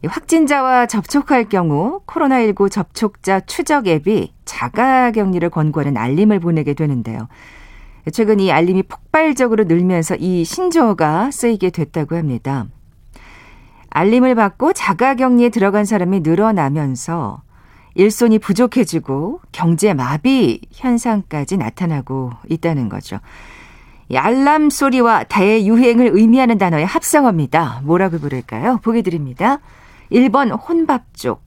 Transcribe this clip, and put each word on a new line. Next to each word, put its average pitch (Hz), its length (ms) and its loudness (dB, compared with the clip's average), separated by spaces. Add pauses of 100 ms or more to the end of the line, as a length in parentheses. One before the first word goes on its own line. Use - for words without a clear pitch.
이 143 40 -4
확진자와 269 760 2
접촉할 240 640 0
경우 180 560 0
코로나 269 340 0
일구 202 300 0
접촉자 196 720 -4
추적 285 480 -4
앱이 160 460 0 (120)
자가격리를 220 1040 0
권고하는 147 480 -2
알림을 175 420 2
보내게 156 360 -2
되는데요. 120 520 -4 (880)
최근 214 260 2
이 190 120 2
알림이 180 320 2
폭발적으로 254 800 0
늘면서 175 540 0
이 180 260 -2
신조어가 226 880 0
쓰이게 208 400 -2
됐다고 160 460 -4
합니다. 135 500 -4 (1200)
알림을 240 460 2
받고 226 380 0
자가격리에 247 760 2
들어간 208 360 0
사람이 190 340 0
늘어나면서 156 1200 -2 (540)
일손이 220 420 4
부족해지고 185 1000 -2 (120)
경제 170 440 0
마비 147 680 0 (100)
현상까지 214 840 -4
나타나고 135 760 -6 (160)
있다는 160 420 -2
거죠. 98 280 -12 (920)
이 - 80 -2
알람 277 520 2
소리와 240 540 2
대유행을 226 920 2
의미하는 226 460 4
단어의 170 260 0
합성어입니다. 165 1000 0
뭐라고 170 340 0
부를까요? 139 640 -4
보기 226 180 0
드립니다. 175 600 -4 (500)
일 254 180 4
번 254 220 0
혼밥족 294 960 -4